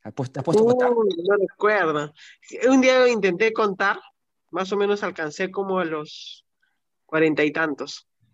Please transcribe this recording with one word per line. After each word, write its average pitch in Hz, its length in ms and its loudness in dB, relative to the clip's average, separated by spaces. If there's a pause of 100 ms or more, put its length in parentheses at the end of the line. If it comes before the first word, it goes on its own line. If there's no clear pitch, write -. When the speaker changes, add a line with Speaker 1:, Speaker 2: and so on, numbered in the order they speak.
Speaker 1:
¿Has 107 120 -16
puesto, 139 260 -6
has 131 40 -10
puesto 202 180 2
a 226 40 4
contar? 247 240 2
Speaker 2:
Uy, 233 320 0
no 196 140 2
recuerdo. 175 800 0 (540)
Un 269 120 6
día 254 280 6
intenté 208 440 0
contar, 208 480 -2 (500)
más 185 220 -6
o 202 40 -2
menos 202 260 0
alcancé 175 480 -6
como 190 300 -4
a 180 40 0
los - 640 -10 (580)
cuarenta 156 380 2
y 151 100 0
tantos. 147 540 -6 (260)